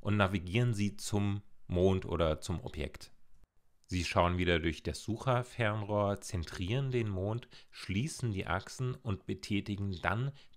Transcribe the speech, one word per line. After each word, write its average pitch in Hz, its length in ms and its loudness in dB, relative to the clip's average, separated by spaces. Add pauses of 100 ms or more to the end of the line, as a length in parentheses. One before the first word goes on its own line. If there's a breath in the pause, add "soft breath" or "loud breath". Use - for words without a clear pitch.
und 104 160 2
navigieren 101 560 2
Sie 101 240 0
zum 101 460 0 (240)
Mond 92 400 4
oder 80 340 2
zum - 240 -4
Objekt. - 480 -8 (760)
Sie 90 180 0
schauen 87 340 4
wieder 87 220 4
durch 80 240 -2
das - 180 -4
Sucherfernrohr, 104 1200 0
zentrieren 107 720 -2
den 117 160 2
Mond, 104 400 -2 (220 loud breath)
schließen 117 600 -2
die 95 160 -2
Achsen 123 480 -2
und - 320 -4
betätigen 101 760 -2
dann 110 300 0 (260 loud breath)